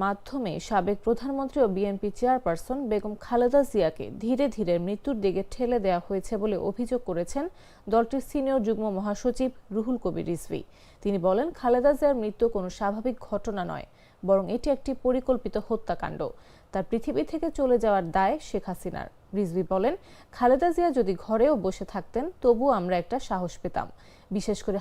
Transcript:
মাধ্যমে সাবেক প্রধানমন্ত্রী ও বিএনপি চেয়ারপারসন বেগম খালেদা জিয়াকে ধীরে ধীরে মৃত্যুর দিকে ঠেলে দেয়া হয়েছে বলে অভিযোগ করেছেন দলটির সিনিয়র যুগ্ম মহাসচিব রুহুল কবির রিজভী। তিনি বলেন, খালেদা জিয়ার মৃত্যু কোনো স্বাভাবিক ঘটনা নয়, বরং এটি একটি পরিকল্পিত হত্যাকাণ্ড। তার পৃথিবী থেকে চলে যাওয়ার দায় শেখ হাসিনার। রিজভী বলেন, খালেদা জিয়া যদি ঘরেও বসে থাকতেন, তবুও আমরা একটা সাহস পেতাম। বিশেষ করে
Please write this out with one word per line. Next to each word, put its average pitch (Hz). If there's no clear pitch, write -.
মাধ্যমে 202
সাবেক 202
প্রধানমন্ত্রী 269
ও 220
বিএনপি 202
চেয়ারপারসন 247
বেগম 208
খালেদা 247
জিয়াকে 165
ধীরে 247
ধীরে 180
মৃত্যুর 214
দিকে 190
ঠেলে 247
দেয়া 180
হয়েছে 190
বলে 208
অভিযোগ 240
করেছেন 175
দলটির 233
সিনিয়র 269
যুগ্ম 220
মহাসচিব 240
রুহুল 220
কবির 165
রিজভী। 160
তিনি 202
বলেন, 214
খালেদা 254
জিয়ার 285
মৃত্যু 214
কোনো 185
স্বাভাবিক 220
ঘটনা 202
নয়, 151
বরং 196
এটি 247
একটি -
পরিকল্পিত 254
হত্যাকাণ্ড। 170
তার 190
পৃথিবী 247
থেকে 330
চলে 254
যাওয়ার 202
দায় 196
শেখ -
হাসিনার। -
রিজভী 185
বলেন, 202
খালেদা 262
জিয়া 349
যদি 196
ঘরেও 233
বসে 190
থাকতেন, 220
তবুও 240
আমরা 180
একটা 233
সাহস 180
পেতাম। -
বিশেষ 202
করে 196